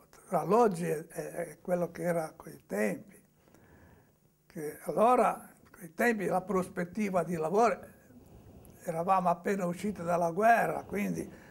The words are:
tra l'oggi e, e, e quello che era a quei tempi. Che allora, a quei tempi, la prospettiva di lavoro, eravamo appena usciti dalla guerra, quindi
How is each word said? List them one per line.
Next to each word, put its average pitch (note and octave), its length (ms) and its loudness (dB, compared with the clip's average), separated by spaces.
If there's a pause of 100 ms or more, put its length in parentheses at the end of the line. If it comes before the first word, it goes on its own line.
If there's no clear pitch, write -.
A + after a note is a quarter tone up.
(280)
tra D#3+ 160 -2
l'oggi F3+ 440 4
e, D#3+ 240 -4
e, E3 100 -10
e D#3 400 -8
quello F3 300 -2
che E3+ 120 -8
era E3+ 220 0
a D#3 80 -14
quei - 320 -18
tempi. - 560 -4 (1200)
Che D3+ 380 -10
allora, G#3 520 4
a - 140 -18 (200)
quei - 240 -18
tempi, A3 340 0
la F3+ 140 2
prospettiva F#3 840 -2
di E3+ 120 -4
lavoro, F3+ 420 2 (1040)
eravamo F3+ 440 2
appena F#3 380 0
usciti F3+ 360 -6
dalla E3+ 300 0
guerra, F#3+ 520 4
quindi F#3+ 460 -4 (220)